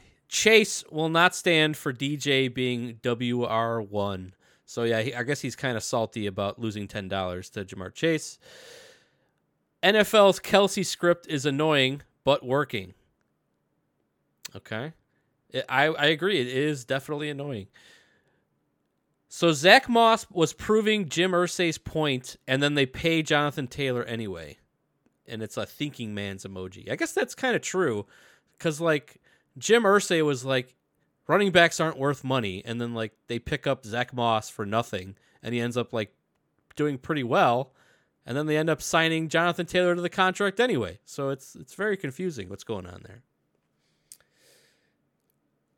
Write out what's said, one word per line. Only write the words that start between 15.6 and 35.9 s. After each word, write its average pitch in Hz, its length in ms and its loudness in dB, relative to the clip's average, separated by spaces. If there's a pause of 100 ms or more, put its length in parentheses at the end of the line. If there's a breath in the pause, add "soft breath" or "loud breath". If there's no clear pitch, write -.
I, 131 160 4
I 156 220 0
agree. 160 320 0
It 123 80 0
is 131 380 -2
definitely 147 440 -4
annoying. 139 380 -8 (1600 soft breath)
So 170 220 2
Zach 185 380 6
Moss 226 420 4
was 160 220 2
proving 214 560 0
Jim 180 220 0
Irsay's 175 460 0
point, 143 600 -4 (100)
and 131 160 2
then 147 120 2
they 139 100 4
pay 165 360 0
Jonathan 147 460 0
Taylor 131 360 -4
anyway. 98 540 -8 (720)
And 110 160 -10
it's - 140 -10
a 104 80 -4
thinking 123 480 -8
man's 101 320 -8
emoji. 95 440 -12
I 120 60 -4
guess 311 160 -6
that's 277 240 -4
kinda 240 240 -2
true, 127 460 -2 (520 soft breath)
'cause, 156 220 -4
like, 160 420 -2 (360)
Jim 226 260 2
Irsay 190 420 4
was 131 200 0
like, 131 300 -2 (520)
"Running 196 240 4
backs 170 300 6
aren't 160 160 -2
worth 135 260 -2
money," 113 400 -2
and 117 160 -6
then, 120 140 -6
like, 113 200 -6 (140)
they 120 100 -4
pick - 300 -6
up 135 180 -2
Zach 120 280 -4
Moss 117 360 0
for - 160 -8
nothing, 101 520 -4 (260)
and 117 100 -8
he 120 60 0
ends 117 160 -2
up, 120 160 -4